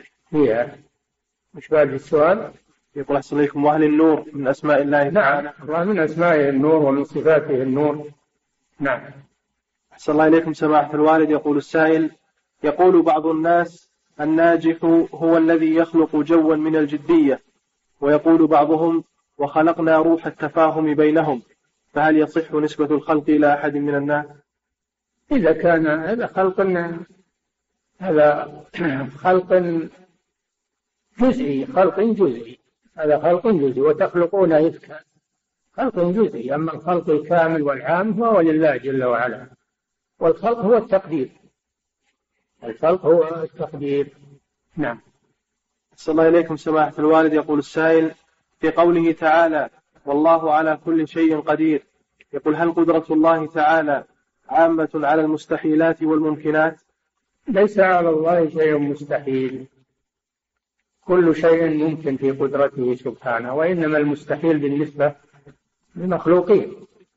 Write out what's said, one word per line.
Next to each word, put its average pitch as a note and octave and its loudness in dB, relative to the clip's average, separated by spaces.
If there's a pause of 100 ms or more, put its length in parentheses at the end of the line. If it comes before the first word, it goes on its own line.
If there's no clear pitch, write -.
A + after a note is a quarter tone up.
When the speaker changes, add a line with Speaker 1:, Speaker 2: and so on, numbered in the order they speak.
(300)
Speaker 1:
فيها. A#2+ 0 (800)
مش D#3 -20
بعد D3 2
السؤال؟ D#3 0 (440)
Speaker 2:
يقول: C#3+ -4
"أحسن C#3+ -6
إليكم، C#3+ 0
وهل D3+ 2
النور D3+ 2
من C#3 -6
أسماء C#3+ 0
الله C#3+ 0
Speaker 1:
نعم. C#3 -2
Speaker 2:
تعالى؟" D3 0 (100)
Speaker 1:
الله D#3 -4
من G3+ -2
أسمائه D#3 0
النور C#3+ 2
ومن C#3 0
صفاته C#3+ 0
النور. D3 -4 (720)
نعم. C3+ -4 (920)
Speaker 2:
أحسن - -6
الله D#3 4
إليكم D#3+ 2
سماحة D3+ 0
الوالد. D#3 2
يقول D3 -2
السائل: D#3+ 0 (540)
يقول F3 4
بعض D#3 0
الناس: E3+ -2 (300)
"الناجح E3 0 (300)
هو E3 0
الذي D#3+ 2
يخلق E3 0
جوا D#3 2
من D#3 -2
الجدية"، D3 0 (600)
ويقول D3+ 4
بعضهم: D#3+ 2 (340)
"وخلقنا D#3+ 2
روح E3 0
التفاهم D#3 -2
بينهم"، D3+ 0 (500)
فهل D#3 2
يصح D#3 -2
نسبة D3+ -2
الخلق D3 -2
إلى D3 4
أحد D3 -4
من C#3+ -4
الناس؟ D3 -4 (1080)
Speaker 1:
إذا E3+ 2
كان D#3+ 0
هذا E3+ -4
خلق، F#3+ -2 (1400)
هذا D3+ 0 (560)
خلق F3+ 0 (1400)
جزئي، A3+ -2
خلق F#3 0
جزئي، C#3 -2 (380)
هذا D3+ 0
خلق F3 0
جزئي، C#3 0
"وتخلقون E3+ 0
إفكا"، D#3 -2 (720)
خلق A#3 -6
جزئي، F3 -2
أما D#3+ -6
الخلق E3+ -4
الكامل D#3+ 0
والعام D3 -4
فهو A3 0
لله D#3 2
جل C3 -4
وعلا، A#2 -4 (720)
والخلق F#3+ -2
هو A3 2
التقدير، D#3+ -2 (1300)
الخلق D3+ -2
هو E3 2
التقدير. C#3+ -6 (680)
نعم. A#2+ -6 (920)
Speaker 2:
أحسن - -8
الله D#3+ 2
إليكم E3 0
سماحة D#3 -2
الوالد. D#3 2
يقول D3+ -2
السائل: D#3+ 0 (500)
في D#3+ -2
قوله E3+ 2
تعالى: D#3+ 0 (380)
"والله D#3 2
على D#3 0
كل D#3+ -2
شيء D#3+ -2
قدير"، D#3 -2 (500)
يقول: D3 -2
هل E3+ 0
قدرة E3 0
الله D#3+ 2
تعالى D3+ 0 (440)
عامة D#3+ 2
على D#3 0
المستحيلات D#3 -2
والممكنات؟ D#3 -2 (680)
Speaker 1:
ليس G3+ 0
على F3+ 2
الله D#3+ 2
شيء D#3 0
مستحيل، C3+ -4 (1400)
كل E3+ 2
شيء E3 2 (200)
ممكن D3 -6
في C3+ -2
قدرته C3+ -2
سبحانه، B2 -8
وإنما D#3+ -2
المستحيل D3 -2
بالنسبة C#3+ -4 (800)
للمخلوقين. F3 0 (440)